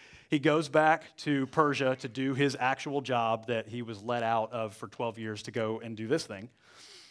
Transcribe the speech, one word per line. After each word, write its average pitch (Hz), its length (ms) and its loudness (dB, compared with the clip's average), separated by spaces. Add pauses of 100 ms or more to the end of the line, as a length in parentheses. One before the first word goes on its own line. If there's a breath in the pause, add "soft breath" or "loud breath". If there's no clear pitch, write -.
(300 loud breath)
he 156 80 4
goes 147 320 2
back 156 480 4
to 139 300 0
Persia 135 480 4
to 131 140 -8
do 131 260 -2
his 135 240 2
actual 135 420 -2
job 113 460 0
that 110 220 -2
he 120 120 -8
was 110 220 -10
let 120 180 0
out 113 300 2
of 110 240 -4
for 113 120 -12
twelve 113 300 -6
years 110 260 -6
to - 80 -10
go 110 280 -2
and 113 180 -10
do 110 80 -6
this 151 220 0
thing. 104 220 -12 (600 loud breath)